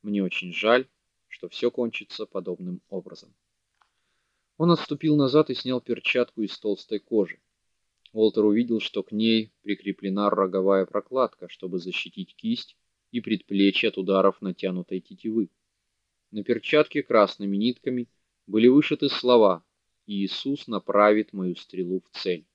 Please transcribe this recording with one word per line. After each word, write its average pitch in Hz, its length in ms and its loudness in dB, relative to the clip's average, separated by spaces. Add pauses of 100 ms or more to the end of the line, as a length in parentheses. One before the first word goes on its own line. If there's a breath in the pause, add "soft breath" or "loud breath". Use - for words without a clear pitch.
Мне 104 200 -2
очень 90 320 -6
жаль, 117 340 0 (400)
что - 200 -16
всё - 240 -4
кончится 110 540 -8
подобным 90 640 -10
образом". - 440 -14 (1200)
Он 170 140 2
отступил 151 440 0
назад 139 340 4
и 123 60 -4
снял 127 240 -4
перчатку - 640 -2
из 101 180 -6
толстой 104 400 -4
кожи. 101 400 -2 (720)
Уолтер 110 340 2
увидел, 113 340 2
что - 240 -6
к - 80 -12
ней 110 400 0 (100)
прикреплена 98 680 -4
роговая 95 560 2
прокладка, 110 600 -4
чтобы 92 320 -8
защитить 87 560 -10
кисть 117 400 -8 (360)
и 117 100 -6
предплечье 98 680 0
от - 80 -8
ударов 95 440 2
натянутой 92 580 -6
тетивы. 110 500 -6 (840)
На 104 120 -10
перчатке 151 600 0
красными 101 540 0
нитками 123 500 -4 (400)
были 110 200 4
вышиты 143 420 4
слова: 107 540 4 (420)
"Иисус 104 640 -6
направит 104 680 2
мою 92 220 -4
стрелу 92 460 -6
в - 160 -20
цель". 85 380 -6